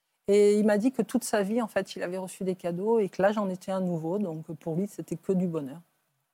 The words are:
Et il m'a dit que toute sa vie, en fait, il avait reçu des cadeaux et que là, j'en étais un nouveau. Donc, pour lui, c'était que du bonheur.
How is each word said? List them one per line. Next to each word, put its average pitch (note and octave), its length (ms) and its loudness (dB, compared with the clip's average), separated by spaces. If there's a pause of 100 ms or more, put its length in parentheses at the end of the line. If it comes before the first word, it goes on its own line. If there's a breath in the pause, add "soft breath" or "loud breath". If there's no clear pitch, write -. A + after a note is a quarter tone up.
(280)
Et G#3 300 6
il G#3+ 60 4
m'a G#3 140 4
dit A#3+ 140 2
que A3+ 100 0
toute - 220 -2
sa G#3 180 0
vie, G#3+ 180 -2
en A3 60 -2
fait, - 300 -4
il F#3+ 60 -10
avait F3+ 160 -6
reçu F#3 260 -10
des F#3 100 0
cadeaux F#3 440 0
et G3 120 2
que - 100 -4
là, G3 120 6
j'en G#3 180 -2
étais F#3 220 -6
un F#3+ 80 -2
nouveau. F3 380 -2
Donc, D#3+ 280 -6 (120)
pour E3 160 -6
lui, G3 140 -2
c'était - 280 -10
que - 160 -4
du F#3 140 0
bonheur. D#3+ 340 -6 (540)